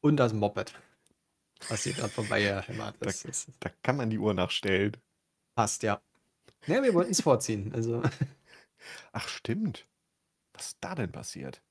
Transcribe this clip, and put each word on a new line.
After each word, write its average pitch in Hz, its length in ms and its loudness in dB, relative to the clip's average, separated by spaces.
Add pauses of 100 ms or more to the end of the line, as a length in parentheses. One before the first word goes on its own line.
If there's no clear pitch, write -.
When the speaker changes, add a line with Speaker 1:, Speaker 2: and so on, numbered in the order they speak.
Speaker 1:
Und 147 140 6
das 120 160 6
Moped, 104 400 0 (960)
was 113 140 -2
hier 127 100 -4
grad 127 180 -4
vorbei, 107 300 0
ja, 101 220 2
hämmert. 107 380 -8
Speaker 2:
Da, - 60 -4
Speaker 1:
Das 98 180 -4
ist - 260 -8 (100)
Speaker 2:
da - 80 -6 (140)
kann 131 160 2
man 120 100 0
die 110 100 0
Uhr 104 140 2
nachstellen. 98 640 2 (580)
Speaker 1:
Passt, - 280 0
ja. 104 180 0 (680)
Ja, 262 160 2
wir 247 120 4
wollten's 175 260 4
vorziehen, 113 540 2
also. 117 280 0 (560)
<laughs> - 540 -20
Speaker 2:
Ach, - 160 -8
stimmt. 160 580 -4 (680)
Was - 140 -12
ist - 120 -16
da 180 140 -6
denn 117 180 -4
passiert? - 480 -12 (100)